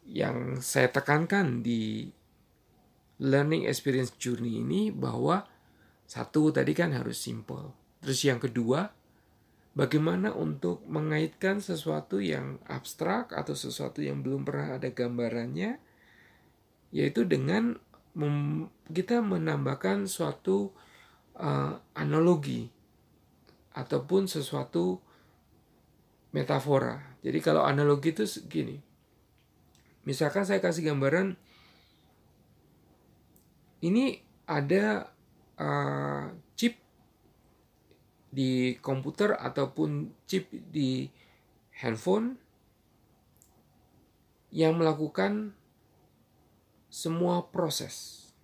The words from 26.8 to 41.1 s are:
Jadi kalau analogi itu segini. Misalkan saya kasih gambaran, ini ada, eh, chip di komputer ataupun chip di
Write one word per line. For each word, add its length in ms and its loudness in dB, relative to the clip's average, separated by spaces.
Jadi 160 0
kalau 240 4
analogi 480 4
itu 160 -2
segini. 480 -6
Misalkan 400 0
saya 160 2
kasih 320 0
gambaran, 400 2
ini 400 2
ada, 640 2
eh, 680 -2
chip 240 0
di 480 0
komputer 560 0
ataupun 800 -2
chip 240 -2
di 560 -2